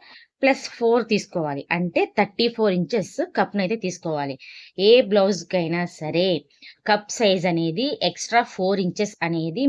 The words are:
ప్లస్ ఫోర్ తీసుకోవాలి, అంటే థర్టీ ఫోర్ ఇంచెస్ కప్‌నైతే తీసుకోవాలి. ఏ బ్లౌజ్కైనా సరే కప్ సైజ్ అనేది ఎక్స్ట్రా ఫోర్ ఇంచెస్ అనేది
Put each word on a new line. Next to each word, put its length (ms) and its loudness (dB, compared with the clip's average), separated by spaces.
ప్లస్ 300 2
ఫోర్ 360 2
తీసుకోవాలి, 640 -4
అంటే 300 0
థర్టీ 340 0
ఫోర్ 240 0
ఇంచెస్ 420 -2
కప్‌నైతే 440 -2
తీసుకోవాలి. 580 -6
ఏ 140 6
బ్లౌజ్కైనా 800 0
సరే 360 -2
కప్ 260 0
సైజ్ 340 2
అనేది 400 0
ఎక్స్ట్రా 460 0
ఫోర్ 320 -2
ఇంచెస్ 420 -2
అనేది 480 -4